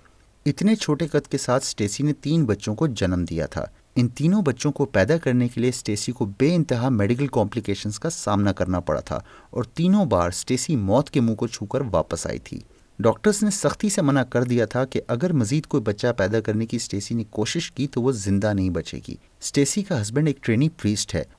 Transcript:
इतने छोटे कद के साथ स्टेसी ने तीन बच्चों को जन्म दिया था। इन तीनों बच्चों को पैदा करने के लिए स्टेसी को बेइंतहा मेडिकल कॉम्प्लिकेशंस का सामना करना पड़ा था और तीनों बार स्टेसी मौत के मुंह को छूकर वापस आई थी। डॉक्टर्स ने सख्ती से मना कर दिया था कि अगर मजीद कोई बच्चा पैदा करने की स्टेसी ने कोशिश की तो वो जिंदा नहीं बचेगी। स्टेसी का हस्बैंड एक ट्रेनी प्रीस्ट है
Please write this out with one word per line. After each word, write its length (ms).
इतने 300
छोटे 380
कद 140
के 100
साथ 240
स्टेसी 420
ने 100
तीन 320
बच्चों 300
को 120
जन्म 380
दिया 220
था। 220
इन 100
तीनों 360
बच्चों 280
को 140
पैदा 320
करने 300
के 140
लिए 100
स्टेसी 400
को 140
बेइंतहा 500
मेडिकल 380
कॉम्प्लिकेशंस 680
का 120
सामना 420
करना 280
पड़ा 220
था 220
और 120
तीनों 320
बार 220
स्टेसी 440
मौत 340
के 120
मुंह 140
को 120
छूकर 380
वापस 420
आई 140
थी। 200
डॉक्टर्स 440
ने 80
सख्ती 380
से 120
मना 240
कर 180
दिया 220
था 200
कि 140
अगर 340
मजीद 320
कोई 160
बच्चा 300
पैदा 280
करने 260
की 140
स्टेसी 360
ने 80
कोशिश 540
की 100
तो 140
वो 120
जिंदा 400
नहीं 160
बचेगी। 480
स्टेसी 420
का 140
हस्बैंड 300
एक 160
ट्रेनी 280
प्रीस्ट 420
है 120